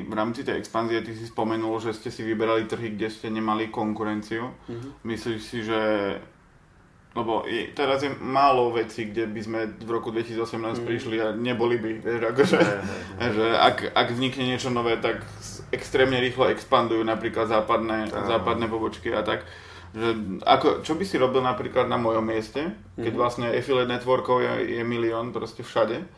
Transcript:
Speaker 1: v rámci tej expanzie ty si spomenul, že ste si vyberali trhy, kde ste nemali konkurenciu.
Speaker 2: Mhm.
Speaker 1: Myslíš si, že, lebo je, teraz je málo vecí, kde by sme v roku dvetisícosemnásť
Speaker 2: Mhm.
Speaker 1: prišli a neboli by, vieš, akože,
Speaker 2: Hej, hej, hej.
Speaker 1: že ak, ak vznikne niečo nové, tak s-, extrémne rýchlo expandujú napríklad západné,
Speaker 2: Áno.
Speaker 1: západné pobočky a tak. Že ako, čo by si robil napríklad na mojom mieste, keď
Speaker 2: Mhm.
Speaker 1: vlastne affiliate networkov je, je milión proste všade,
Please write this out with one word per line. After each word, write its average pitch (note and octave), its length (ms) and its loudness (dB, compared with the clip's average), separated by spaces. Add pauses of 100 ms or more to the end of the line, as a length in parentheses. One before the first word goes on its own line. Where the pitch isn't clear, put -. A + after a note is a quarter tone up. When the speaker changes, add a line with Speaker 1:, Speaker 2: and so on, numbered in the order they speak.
Speaker 1:
v G2 100 -10
rámci A#2 320 -2
tej A#2 160 -2
expanzie A2+ 400 -2
ty A2 160 -6
si A2+ 80 -12
spomenul, A2+ 560 -2
že A2 140 -2
ste A2+ 180 -8
si - 80 -12
vyberali A2+ 480 0
trhy, A2+ 240 -4
kde G#2+ 160 -4
ste A2 220 -8
nemali A2 420 -2
konkurenciu. G#2+ 800 -4 (140)
Speaker 2:
Mhm. B2 400 -12
Speaker 1:
Myslíš A2 340 -4
si, A#2 220 -8
že, A2 180 0 (1300)
lebo A2+ 320 0
je, G#2 280 -4
teraz C3+ 300 0
je C#3 100 -2
málo B2+ 600 4
vecí, A2 360 -2
kde G#2+ 180 -2
by G#2+ 160 -6
sme A2+ 180 -4 (120)
v A2 180 -12
roku A2+ 220 -2
dvetisícosemnásť A2+ 680 -4
Speaker 2:
Mhm. A#2+ 80 -4
Speaker 1:
prišli A#2 300 -2
a A2+ 140 0
neboli A#2+ 460 0
by, A2 200 -4
vieš, A2+ 280 -2
akože, C3+ 340 4
Speaker 2:
Hej, G#2 160 4
hej, F#2+ 260 -6 (140)
hej. A#2 160 0
Speaker 1:
že G#2+ 140 2 (100)
ak, - 220 8 (120)
ak C3 200 2
vznikne B2+ 380 -2
niečo B2+ 220 -2
nové, A#2 260 2
tak G#2+ 260 0 (160)
s-, - 320 -14
extrémne C3 500 4
rýchlo B2 280 2
expandujú A2+ 540 2
napríklad A2 460 0
západné, A2 640 2
Speaker 2:
Áno. G2+ 180 -4
Speaker 1:
západné A2+ 400 0
pobočky A2 420 -4
a G#2+ 120 0
tak. G#2+ 260 -2 (420)
Že A2 180 -2 (340)
ako, C3+ 260 4 (140)
čo - 120 -4
by D#3+ 80 -2
si - 160 0
robil C3 240 4
napríklad B2+ 440 0
na A#2+ 120 0
mojom A2+ 260 2
mieste, A2 380 -2 (320)
keď A#2 160 -4
Speaker 2:
Mhm. A2 80 -2
Speaker 1:
vlastne A#2+ 300 0
affiliate B2 420 2
networkov B2 500 2
je, A#2+ 140 2 (180)
je A#2 120 -2
milión A#2 460 0
proste A2+ 320 -6
všade, A2 440 0 (120)